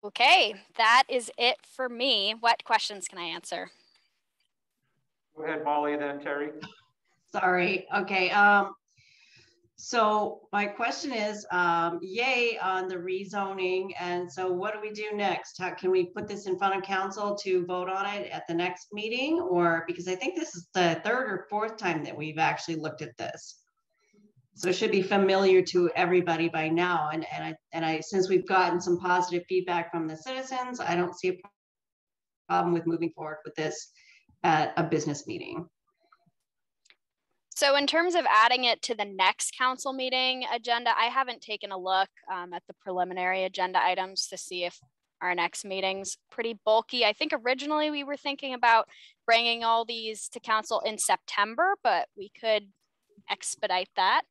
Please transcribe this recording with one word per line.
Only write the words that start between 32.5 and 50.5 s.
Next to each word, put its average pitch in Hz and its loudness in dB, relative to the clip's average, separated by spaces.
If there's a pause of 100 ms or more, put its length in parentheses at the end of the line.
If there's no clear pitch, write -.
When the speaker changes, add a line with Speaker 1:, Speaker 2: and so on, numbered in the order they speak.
Speaker 3:
problem 175 2
with 170 0
moving 165 -2
forward 151 -10
with 151 -16
this - -6 (520)
at 156 4
a 175 0
business 156 -2
meeting. - -10 (1900)
Speaker 1:
So 277 4
in 285 2
terms 339 2
of 339 2
adding 240 6
it 233 2
to 240 -4
the 208 -4
next 190 0
council 254 -2
meeting 254 -2
agenda, 233 0
I 226 2
haven't 247 -2
taken 208 -10
a 190 -6
look, 190 2 (240)
um, 180 -8
at 175 -8
the - -20
preliminary 185 -2
agenda 185 0
items 185 -2
to 185 -12
see 180 -6
if 175 -8 (420)
our 180 -2
next 175 -4
meeting's 190 -4 (140)
pretty 226 -6
bulky. 226 2
I 214 4
think 311 -4
originally 285 -2
we 285 -6
were 285 -6
thinking 277 -8
about 233 4 (380)
bringing 233 2
all 226 2
these 220 -10
to 233 -14
council 220 -2